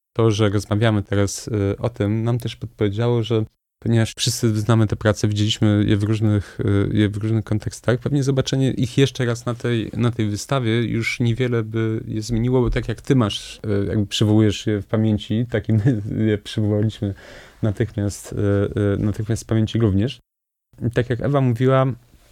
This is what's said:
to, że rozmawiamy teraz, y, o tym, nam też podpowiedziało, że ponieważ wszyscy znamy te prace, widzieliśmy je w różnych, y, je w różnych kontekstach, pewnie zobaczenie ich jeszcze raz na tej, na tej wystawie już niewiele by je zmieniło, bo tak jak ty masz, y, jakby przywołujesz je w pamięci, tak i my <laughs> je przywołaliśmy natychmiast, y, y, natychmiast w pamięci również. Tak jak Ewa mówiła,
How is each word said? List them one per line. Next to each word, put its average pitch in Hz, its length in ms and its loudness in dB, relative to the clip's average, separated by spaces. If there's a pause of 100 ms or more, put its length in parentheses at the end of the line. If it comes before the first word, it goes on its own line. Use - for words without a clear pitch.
(160)
to, 113 140 4
że 104 180 2
rozmawiamy 104 540 0
teraz, 101 460 -2
y, 101 300 0
o 120 100 -2
tym, 107 340 -2
nam 120 160 0
też - 180 -8
podpowiedziało, 117 680 -2
że 110 220 0 (380)
ponieważ 113 340 2
wszyscy 113 440 0
znamy 110 260 4
te 104 100 -2
prace, 107 320 0
widzieliśmy 107 600 2
je 104 80 4
w 101 60 0
różnych, 104 580 0
y, 101 320 2
je 104 160 4
w 104 80 -4
różnych 110 280 -2
kontekstach, - 540 -2
pewnie 139 240 -2
zobaczenie 135 480 0
ich - 280 -2
jeszcze 135 260 2
raz 117 220 -4
na 120 80 -2
tej, 117 420 -2
na 117 140 2
tej 110 180 -2
wystawie 117 540 -2
już 113 380 -2
niewiele 117 420 0
by 110 440 -2
je 110 160 -6
zmieniło, 120 380 0
bo 117 100 2
tak - 180 -2
jak 110 120 -6
ty - 160 2
masz, - 440 -2 (220)
y, 98 60 -2
jakby 98 180 0
przywołujesz 107 600 4
je 104 160 -2
w - 40 -12
pamięci, 110 640 0
tak 107 180 -4
i 110 40 2
my 110 380 2
<laughs> 107 200 0
je 104 80 2
przywołaliśmy 104 760 -2 (480)
natychmiast, 104 680 -4
y, - 40 -8 (580)
y, 95 40 -4
natychmiast 104 440 -4
w - 40 -18
pamięci 110 320 0
również. 101 420 0 (760)
Tak 123 160 0
jak 120 100 -4
Ewa 139 200 0
mówiła, 131 460 2 (460)